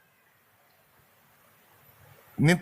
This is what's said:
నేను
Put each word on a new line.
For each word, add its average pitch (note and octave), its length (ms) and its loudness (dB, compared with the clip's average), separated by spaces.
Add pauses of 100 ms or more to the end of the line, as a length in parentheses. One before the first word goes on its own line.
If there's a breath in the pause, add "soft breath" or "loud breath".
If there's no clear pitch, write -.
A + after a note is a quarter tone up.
(2500)
నేను E3+ 220 2